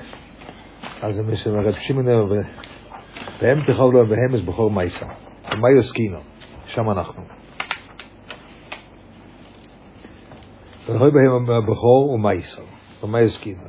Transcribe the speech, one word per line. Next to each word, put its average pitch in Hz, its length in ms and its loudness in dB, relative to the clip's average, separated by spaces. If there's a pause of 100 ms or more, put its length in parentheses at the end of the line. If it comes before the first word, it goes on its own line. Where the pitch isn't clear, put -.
(1040)
אז 104 180 -6
מי 107 160 -4
שמרב 104 420 -2
שמעון 135 300 -2
אומר, 113 160 4
ו-, 98 380 -4 (800)
"והם 131 240 4
תאכל 127 260 4
לו, 120 160 6
והם 120 260 0
אז 107 80 -2
בכור 104 280 -2
מייסר." 90 360 -4 (480)
ומה 113 160 2
יעסקינן? 113 480 2 (480)
שם 110 240 -4
אנחנו. 92 320 -6 (3750)
"ויאכל 117 220 4
בהם 123 460 4
הבכור 120 580 4
ומייסר." 101 480 -4 (420)
ומה 110 160 -2
יעסקינן? 98 480 -2